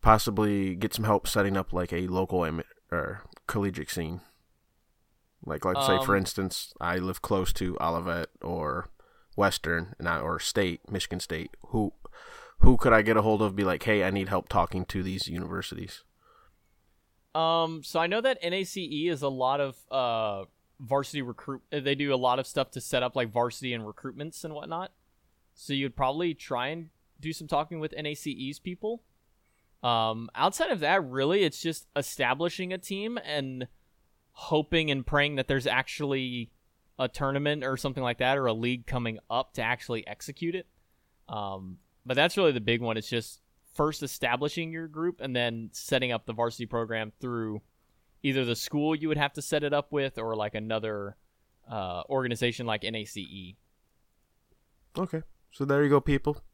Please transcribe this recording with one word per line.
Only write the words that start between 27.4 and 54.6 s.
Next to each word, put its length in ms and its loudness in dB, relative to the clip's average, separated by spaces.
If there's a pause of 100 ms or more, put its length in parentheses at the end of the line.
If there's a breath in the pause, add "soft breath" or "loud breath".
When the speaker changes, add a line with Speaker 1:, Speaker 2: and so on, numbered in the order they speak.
Speaker 2:
talking 320 -2
with 160 -4
N 120 -6
A 80 -4
C 160 -8
E's 280 -8
people. 440 -8 (800)
Um, 520 0
outside 360 2
of 100 -2
that, 240 4
really, 380 2
it's 180 0
just 340 -6
establishing 800 -2
a 40 -6
team 460 -6
and 460 -6 (640)
hoping 580 0
and 140 -2
praying 300 2
that 120 0
there's 200 2
actually 840 -2 (480)
a 100 0
tournament 560 -2
or 140 -2
something 260 -4
like 140 -2
that 200 2
or 80 0
a 80 2
league 340 -2
coming 320 -4 (100)
up 240 -2
to 80 -6
actually 460 -4
execute 480 -8
it. 100 -8 (640)
Um, 480 -8 (280)
but 100 -2
that's 220 2
really 160 6
the 80 0
big 200 0
one. 160 -2
It's 120 -8
just 320 -6 (320)
first 300 -2
establishing 680 -4
your 160 -8
group 340 -4
and 140 -6
then 380 -2
setting 380 0
up 140 -4
the 80 -6
varsity 320 -2
program 460 -4 (100)
through 400 -4 (640)
either 200 2
the 120 0
school 400 -2
you 140 -4
would 80 0
have 160 0
to 80 -10
set 220 0
it 100 0
up 200 -2
with 240 -2
or, 180 -4
like, 200 -4
another, 600 -4 (540)
uh, 400 -6
organization 560 0
like 180 -2
N 120 -4
A 100 -6
C 160 -12
E. 360 -14 (1400)